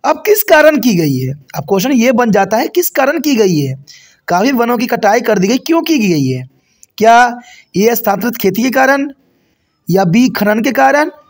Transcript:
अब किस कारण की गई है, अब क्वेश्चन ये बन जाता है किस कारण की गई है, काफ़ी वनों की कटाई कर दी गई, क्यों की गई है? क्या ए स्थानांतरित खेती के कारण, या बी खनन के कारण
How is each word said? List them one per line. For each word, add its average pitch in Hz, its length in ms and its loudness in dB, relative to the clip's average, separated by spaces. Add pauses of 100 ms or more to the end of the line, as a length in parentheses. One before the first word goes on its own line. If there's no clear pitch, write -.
अब 302 220 -2
किस 415 180 0
कारण 302 340 4
की 220 160 0
गई 151 220 0
है, 131 160 -6 (220)
अब 165 100 -6
क्वेश्चन 202 280 -2
ये 247 220 2
बन 233 180 0
जाता 196 240 0
है 269 140 -2
किस - 220 -2
कारण 285 280 -2
की 285 160 0
गई 190 220 2
है, 135 160 -4 (540)
काफ़ी 202 260 0
वनों 240 240 0
की 240 100 -4
कटाई 214 340 0
कर 214 160 0
दी 190 100 0
गई, 247 120 0
क्यों 330 220 -2
की 330 180 -2
गई 165 260 0
है? 131 220 -6 (500)
क्या 233 420 4 (360)
ए 220 180 2
स्थानांतरित 220 420 -4
खेती 190 260 -2
के 262 100 0
कारण, 277 380 0 (760)
या 190 180 2
बी 226 240 2
खनन 214 320 -2
के 262 100 -2
कारण 277 380 0 (200)